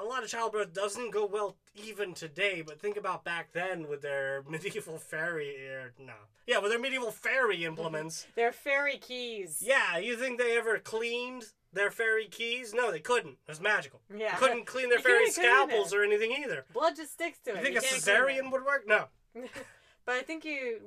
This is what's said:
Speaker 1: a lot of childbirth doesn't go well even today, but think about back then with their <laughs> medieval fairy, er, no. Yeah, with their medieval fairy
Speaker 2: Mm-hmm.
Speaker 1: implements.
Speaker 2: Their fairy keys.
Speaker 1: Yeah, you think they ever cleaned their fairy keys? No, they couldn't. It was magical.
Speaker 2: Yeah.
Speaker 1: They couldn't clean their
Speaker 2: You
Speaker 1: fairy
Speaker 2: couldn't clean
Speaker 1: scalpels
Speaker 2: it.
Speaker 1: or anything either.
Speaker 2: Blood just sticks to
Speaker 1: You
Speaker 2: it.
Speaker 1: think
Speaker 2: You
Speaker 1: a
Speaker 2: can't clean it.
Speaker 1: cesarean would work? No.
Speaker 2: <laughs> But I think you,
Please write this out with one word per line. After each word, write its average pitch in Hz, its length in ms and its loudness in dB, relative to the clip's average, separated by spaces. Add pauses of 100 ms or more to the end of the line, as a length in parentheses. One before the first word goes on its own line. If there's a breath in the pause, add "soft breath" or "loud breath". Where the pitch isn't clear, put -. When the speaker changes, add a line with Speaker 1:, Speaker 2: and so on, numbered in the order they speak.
Speaker 1:
a 196 40 -6
lot 247 180 -4
of 208 80 -8
childbirth 214 420 -2
doesn't 202 380 -4
go 208 160 0
well 202 300 -2 (180)
even 208 400 -8
today, 170 520 -2
but 151 140 -16
think 208 160 -2
about 190 280 -4
back 170 280 -6
then 175 360 -4
with 143 140 -6
their 139 420 -2
<laughs> 139 40 -20
medieval 160 500 -6
fairy, 156 580 -4 (120)
er, 131 300 -10
no. 131 160 -18 (320 soft breath)
Yeah, 240 140 4
with 202 100 0
their 233 100 0
medieval 254 300 -2
fairy 226 480 0
Speaker 2:
Mm-hmm. 170 80 -4
Speaker 1:
implements. 160 600 -6 (100)
Speaker 2:
Their 233 160 4
fairy 277 440 0
keys. 226 640 -8
Speaker 1:
Yeah, 214 380 2
you 226 180 -2
think 247 220 -4
they 233 180 4
ever 220 220 2
cleaned 240 640 -4 (300)
their 196 180 2
fairy 220 400 2
keys? 233 420 -4
No, 233 200 2
they 156 80 -4
couldn't. 185 320 0
It - 160 -20
was 151 120 -12
magical. 196 400 0 (160)
Speaker 2:
Yeah. 214 140 -2
Speaker 1:
They - 80 -2
couldn't 233 280 4
clean 254 220 -2
their 240 100 6
Speaker 2:
You - 60 -2
Speaker 1:
fairy 392 220 8
Speaker 2:
couldn't 403 80 2
clean 349 100 0 (240)
Speaker 1:
scalpels 202 240 2
Speaker 2:
it. 202 60 2
Speaker 1:
or 208 60 6
anything 208 360 2
either. 190 320 -4
Speaker 2:
Blood 302 240 2
just 311 160 -12
sticks - 280 -6
to 247 100 -8
Speaker 1:
You 202 60 -2
Speaker 2:
it. 180 60 -4
Speaker 1:
think 262 120 0
Speaker 2:
You 233 60 4
Speaker 1:
a - 20 -2
Speaker 2:
can't 262 200 0
clean 202 140 6
it. - 20 8 (240)
Speaker 1:
cesarean 262 100 -6
would 262 120 -2
work? 277 220 0
No. 208 200 4 (280)
Speaker 2:
<laughs> 240 100 -12 (640 loud breath)
But 247 80 0
I 254 80 0
think 320 220 -8
you, 262 420 -4